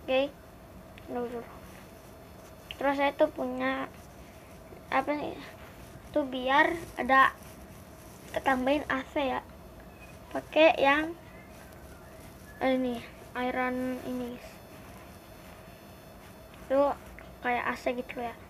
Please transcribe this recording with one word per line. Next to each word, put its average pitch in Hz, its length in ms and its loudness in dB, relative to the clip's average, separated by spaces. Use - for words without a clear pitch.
Oke. 262 240 4
Dulu, 247 240 -2
dulu. 233 160 -8
Terus 277 160 4
saya 285 160 4
tuh 302 160 6
punya 262 640 -2
apa 269 240 2
nih? 294 240 -2
Tuh 302 80 6
biar 269 480 6
ada 262 400 8
ketambahin 262 560 2
A 262 240 0
C 269 240 2
ya. - 80 -4
Pakai 302 480 6
yang, 302 320 6
eh, 262 160 4
ini, 247 160 0
iron 254 720 0
ini. 247 240 -4
Itu 277 240 8
kayak 247 240 2
A 240 80 0
C - 160 0
gitu 247 240 -4
ya. 233 160 -4